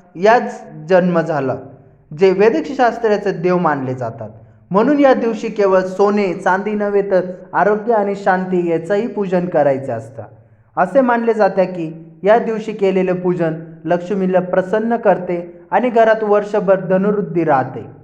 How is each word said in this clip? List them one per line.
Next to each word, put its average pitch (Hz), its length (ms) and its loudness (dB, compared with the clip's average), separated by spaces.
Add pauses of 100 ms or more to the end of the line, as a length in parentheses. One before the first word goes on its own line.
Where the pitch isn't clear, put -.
(140)
याच 208 480 2 (260)
जन्म 180 320 4
झाला, 143 340 -2 (640)
जे 190 120 6
वैदिक 247 460 0
शास्त्राचे 214 560 0
देव 175 260 0
मानले 139 360 -2
जातात. 110 360 -10 (400)
म्हणून 247 280 2
या 262 160 6
दिवशी 226 340 -4
केवळ 190 320 2
सोने, 196 540 0
चांदी 190 360 -2
नव्हे, 202 400 0
तर 185 100 4 (340)
आरोग्य 208 400 2
आणि 202 220 0
शांती 185 540 0
याचंही 202 360 -2
पूजन 180 400 -2
करायचं 139 460 0
असतं. 113 300 -12 (540)
असे 185 240 2
मानले 233 340 0
जाते 196 300 2
की 170 600 -8
या 214 140 6
दिवशी 220 340 -4
केलेले 185 400 0
पूजन 170 420 -2 (300)
लक्ष्मीला 180 560 0
प्रसन्न 202 560 0
करते 180 640 -2 (100)
आणि 226 200 2
घरात 220 340 4
वर्षभर 202 560 2
धनवृद्धी 185 640 0
राहते. 131 420 0 (180)